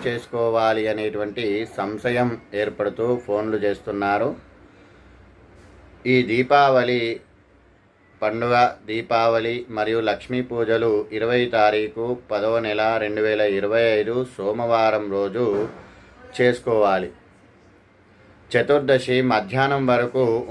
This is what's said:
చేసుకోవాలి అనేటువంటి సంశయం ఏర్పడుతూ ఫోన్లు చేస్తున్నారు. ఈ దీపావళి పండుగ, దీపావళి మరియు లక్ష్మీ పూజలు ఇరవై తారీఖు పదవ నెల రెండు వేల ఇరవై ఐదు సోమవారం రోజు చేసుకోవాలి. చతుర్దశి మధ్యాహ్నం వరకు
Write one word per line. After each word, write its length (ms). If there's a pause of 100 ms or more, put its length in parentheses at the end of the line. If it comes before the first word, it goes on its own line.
చేసుకోవాలి 800
అనేటువంటి 580 (320)
సంశయం 520 (320)
ఏర్పడుతూ 440 (200)
ఫోన్లు 320
చేస్తున్నారు. 720 (1800)
ఈ 20 (160)
దీపావళి 680 (1200)
పండుగ, 340 (340)
దీపావళి 680 (140)
మరియు 300 (100)
లక్ష్మీ 320
పూజలు 500 (200)
ఇరవై 300 (140)
తారీఖు 500 (240)
పదవ 300
నెల 240 (220)
రెండు 160
వేల 200 (160)
ఇరవై 260 (120)
ఐదు 200 (200)
సోమవారం 680 (100)
రోజు 320 (880)
చేసుకోవాలి. 760 (1400)
చతుర్దశి 680 (160)
మధ్యాహ్నం 520
వరకు 380 (280)